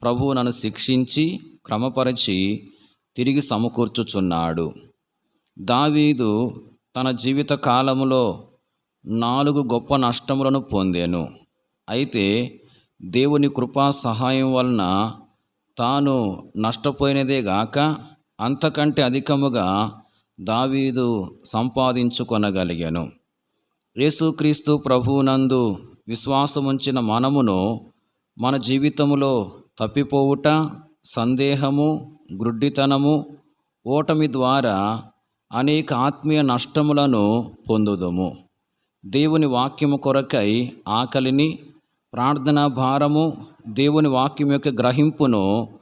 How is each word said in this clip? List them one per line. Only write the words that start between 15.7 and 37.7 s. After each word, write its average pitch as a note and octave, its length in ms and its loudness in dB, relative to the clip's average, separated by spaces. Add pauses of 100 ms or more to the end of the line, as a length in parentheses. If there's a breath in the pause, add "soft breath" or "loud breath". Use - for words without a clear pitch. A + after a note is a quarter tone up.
తాను B2+ 800 0
నష్టపోయినదే C3+ 840 0
గాక, G#2+ 380 -2 (640)
అంతకంటే D3 640 0
అధికముగా B2 960 0 (400 soft breath)
దావీదు A#2+ 1040 -2
సంపాదించుకొనగలిగెను. G#2 1700 -2 (840)
యేసుక్రీస్తు D3+ 800 2
ప్రభువునందు C3 1000 2 (300)
విశ్వాసముంచిన C3+ 920 0
మనమును A2+ 920 0 (460)
మన B2+ 180 0
జీవితములో C3+ 960 0 (260)
తప్పిపోవుట, C#3 920 0 (340)
సందేహము, C#3 1120 -2 (220)
గ్రుడ్డితనము, C#3 960 0 (500)
ఓటమి D3+ 460 0
ద్వారా A2+ 720 0 (500)
అనేక D3 400 0
ఆత్మీయ D3 500 0
నష్టములను B2+ 1120 2 (160)